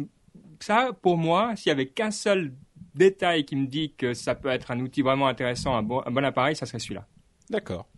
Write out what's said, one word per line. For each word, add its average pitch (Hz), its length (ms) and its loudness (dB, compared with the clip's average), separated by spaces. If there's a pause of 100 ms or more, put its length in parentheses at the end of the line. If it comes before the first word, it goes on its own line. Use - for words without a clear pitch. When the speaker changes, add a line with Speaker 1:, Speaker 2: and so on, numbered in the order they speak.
(600)
Speaker 1:
Ça, 247 300 2 (140)
pour 175 140 4
moi, 170 380 2
s'il - 140 -2
y - 20 4
avait 135 160 2
qu'un 214 240 -4
seul 190 400 0 (440)
détail 175 500 4
qui 147 100 -6
me 135 120 0
dit 147 280 -4
que 123 200 -2
ça 123 200 -4
peut - 140 -6
être 127 220 -2
un 123 80 -4
outil 131 240 -2
vraiment 135 240 4
intéressant, 127 480 0
un 110 80 2
bon, 120 220 -2
un 123 60 -4
bon 135 140 2
appareil, 135 300 2
ça 131 100 -8
serait 117 140 -10
celui-là. 95 260 -10 (460)
Speaker 2:
D'accord. 92 360 -6 (100)